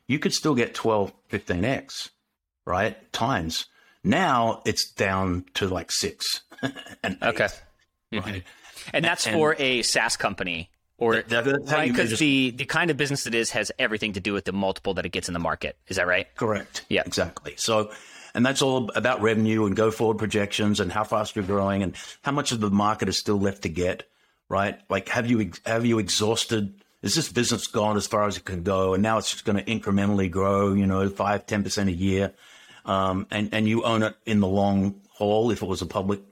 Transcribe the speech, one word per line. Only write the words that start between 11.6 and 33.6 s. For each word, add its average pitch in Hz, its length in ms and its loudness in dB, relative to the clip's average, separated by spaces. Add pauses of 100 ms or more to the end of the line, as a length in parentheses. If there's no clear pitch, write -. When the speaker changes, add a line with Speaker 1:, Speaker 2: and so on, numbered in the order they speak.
Speaker 1:
how 151 60 4
Speaker 2:
right? 151 100 2
Speaker 1:
you 123 60 0
Speaker 2:
'Cause 117 180 2
Speaker 1:
measure 113 60 0
Speaker 2:
the, 135 340 4
the 127 140 -8
kind 165 240 0
of 147 60 0
business 139 320 -2
it 117 80 -2
is 117 160 0
has 107 180 -2 (100)
everything 110 340 -2
to 98 80 -6
do 104 120 -2
with 95 120 -2
the 92 80 -2
multiple 98 400 -2
that 87 120 -4
it 87 60 -6
gets 92 160 -6
in 87 60 -6
the 85 80 -4
market. 78 360 -4 (100)
Is 92 100 -6
that 90 100 0
right? 92 280 0
Speaker 1:
Correct. 107 520 -4
Speaker 2:
Yeah. 92 180 2
Speaker 1:
Exactly. 85 520 -4
So, 107 340 0 (420)
and 120 120 4
that's 135 160 2
all 131 340 2
about 110 260 2
revenue 110 440 4
and 98 100 2
go 110 160 4
forward 110 280 2
projections 104 600 0
and 92 120 0
how 107 120 -2
fast 107 320 -2
you're 107 80 -2
growing 98 400 2
and 87 100 -2 (280)
how 139 100 -2
much 143 220 -2
of 113 80 -2
the 104 100 2
market 104 380 2
is 92 80 -2
still 104 220 0
left 98 240 -2
to 85 60 -4
get, 87 380 -2 (400)
right? 98 320 -2 (100)
Like, 95 200 -2
have 120 200 0
you 113 120 4
ex-, 90 240 -6
have 117 200 0
you 117 140 4
exhausted, 107 720 0 (280)
is 101 140 -2
this 160 140 -2
business 113 380 0
gone 107 300 0
as 95 100 -2
far 104 180 2
as 98 120 -2
it - 80 -14
can 90 180 -6
go? 95 300 2
And 98 100 2
now 110 140 4
it's - 140 -2
just - 120 -12
gonna 101 200 0
incrementally 98 680 0
grow, 98 420 2
you 98 140 4
know, 95 220 2
five, 101 360 0
ten 107 180 -2
percent 95 260 -2
a 90 40 0
year. 95 380 0 (540)
Um, 95 460 0
and, 104 220 -2
and 110 140 2